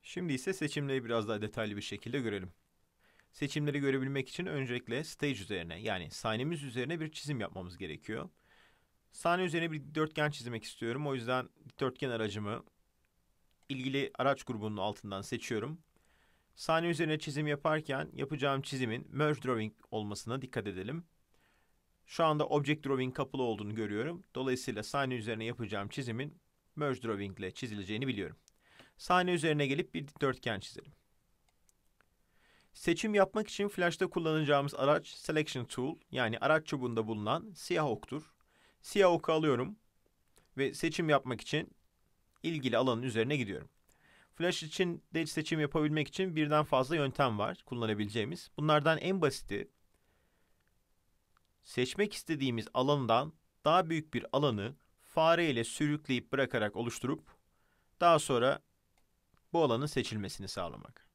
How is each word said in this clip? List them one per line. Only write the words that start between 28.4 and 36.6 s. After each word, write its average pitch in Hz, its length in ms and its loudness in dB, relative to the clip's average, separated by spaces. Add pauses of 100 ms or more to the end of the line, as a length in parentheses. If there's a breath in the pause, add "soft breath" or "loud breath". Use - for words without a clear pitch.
Sahne 180 340 4
üzerine 151 340 2
gelip 139 280 -2
bir 147 140 -6
dikdörtgen 127 520 -2
çizelim. - 320 -16 (1800 soft breath)
Seçim 190 420 0
yapmak 202 340 4
için 202 200 -2
Flash'ta 180 380 0
kullanacağımız 156 680 2
araç 151 340 4
Selection 151 560 -2
Tool, 135 340 -4 (120)
yani 117 280 0
araç 156 280 4